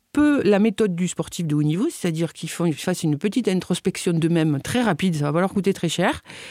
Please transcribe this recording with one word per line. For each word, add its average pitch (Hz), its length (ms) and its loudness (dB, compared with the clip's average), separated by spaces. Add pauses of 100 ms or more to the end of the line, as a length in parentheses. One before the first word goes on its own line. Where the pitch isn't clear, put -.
(120)
peu 294 300 4
la 202 160 4
méthode 208 380 2
du 180 100 0
sportif - 400 -6
de 147 80 0
haut 151 80 4
niveau, 160 280 2
c'est-à-dire 165 420 -4
qu'ils - 180 -10
font, 170 160 -2
ils 160 80 2
fassent - 300 -4
une 147 140 0
petite 214 280 -2
introspection 185 680 0
d'eux-mêmes, 160 500 2
très 233 200 -2
rapide, 185 320 0
ça 147 120 0
va 147 60 0
pas 165 80 0
leur 185 120 0
coûter 196 200 0
très 175 160 -4
cher, 190 340 -2 (280)